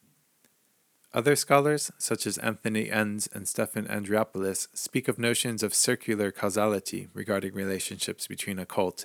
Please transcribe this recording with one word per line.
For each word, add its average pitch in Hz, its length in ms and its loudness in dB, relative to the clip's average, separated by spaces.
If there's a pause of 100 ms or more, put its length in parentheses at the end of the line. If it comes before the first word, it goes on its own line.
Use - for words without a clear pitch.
(1160)
Other 131 220 6
scholars, 143 600 4
such - 280 -2
as 101 120 -2
Anthony 110 520 -2
Enns 104 360 0
and 98 200 -10
Stefan 107 400 -2
Andriopoulos, 101 880 0
speak - 360 -2
of 120 100 0
notions 117 440 0
of 104 120 0
circular 107 560 2
causality 104 840 0
regarding 98 400 -2
relationships 98 760 -4
between 98 320 -6
occult 90 460 -2